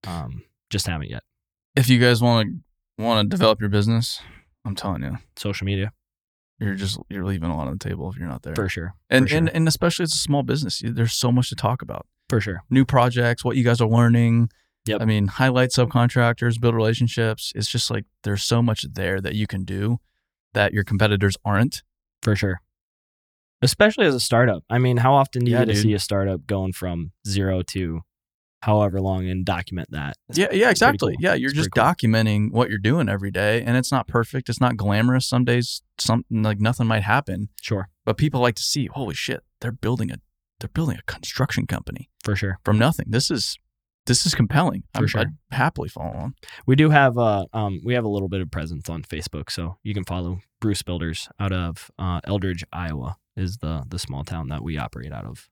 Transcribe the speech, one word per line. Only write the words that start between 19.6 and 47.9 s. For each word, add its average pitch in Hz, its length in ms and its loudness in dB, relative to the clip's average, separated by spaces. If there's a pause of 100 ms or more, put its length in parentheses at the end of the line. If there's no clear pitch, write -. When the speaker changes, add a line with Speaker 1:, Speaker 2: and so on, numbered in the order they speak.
Speaker 2:
do 98 340 -2 (540)
that 104 220 2
your 104 100 0
competitors 101 600 2
aren't. 107 380 0 (400)
Speaker 1:
For 104 140 2
sure. 92 240 -2 (1000)
Especially 214 440 4
as 147 80 4
a 123 60 -2
startup. 117 500 2
I 117 80 2
mean, 127 200 2
how 127 160 4
often 135 300 2
do 120 60 2
you 117 60 4
Speaker 2:
Yeah, 127 80 6
Speaker 1:
get 117 40 0
to 107 60 2
Speaker 2:
dude. 104 80 2
Speaker 1:
see 107 120 4
a 101 40 0
startup 98 480 -2
going 95 260 -2
from 87 400 -8 (160)
zero 95 400 0
to 85 320 -6 (640)
however 104 400 2
long 92 260 -2
and 92 160 -2
document 87 460 -6
that? 71 260 -8 (140)
It's, 120 80 -2
Speaker 2:
Yeah, 190 60 4
yeah, 214 260 2
Speaker 1:
it's 190 100 2
pretty 202 140 6
Speaker 2:
exactly. - 220 -2
Speaker 1:
cool. 143 60 -4
Speaker 2:
Yeah, 180 120 2
you're 131 160 -2
Speaker 1:
It's 143 80 -2
Speaker 2:
just 156 120 0
Speaker 1:
pretty - 140 4 (180)
cool. 117 80 4
Speaker 2:
documenting 107 420 2
what 117 180 2
you're 107 80 -4
doing 110 320 0
every 98 200 -4
day, 104 320 0
and 120 140 0
it's 127 160 0
not 131 160 -2
perfect. 120 400 -2
It's 117 140 -4
not 123 160 2
glamorous. 110 500 2
Some 123 160 2
days, 120 380 0 (160)
something, 113 440 0
like, 107 160 0
nothing 113 280 0
might 110 160 2
happen. 104 480 -2 (100)
Speaker 1:
Sure. 98 300 -6 (160)
Speaker 2:
But 110 100 0
people 147 240 0
like 123 140 2
to - 80 -8
see, 139 240 -2
"Holy 127 280 -8
shit, - 280 -8 (180)
they're 120 120 -6
building 110 380 -2
a, - 60 -10 (420)
they're - 140 -10
building 160 240 -2
a - 60 -16
construction - 640 -4
company - 420 -8 (160)
Speaker 1:
For 104 100 0
sure. 95 300 -4
Speaker 2:
from 107 140 4
nothing." 139 320 2
This 117 200 0
is, - 280 -4 (480)
this - 180 2
is 170 100 0
compelling. - 500 0 (100)
Speaker 1:
For 110 80 0
Speaker 2:
I'm, 110 40 2
Speaker 1:
sure. 110 140 -2
Speaker 2:
I'd 151 160 -4 (180)
happily 131 360 -2
follow 82 240 -10
on. - 200 -8 (320)
Speaker 1:
We 131 100 6
do 151 120 6
have, 139 300 6
uh, 107 340 2
um, 101 320 -4
we 120 80 -2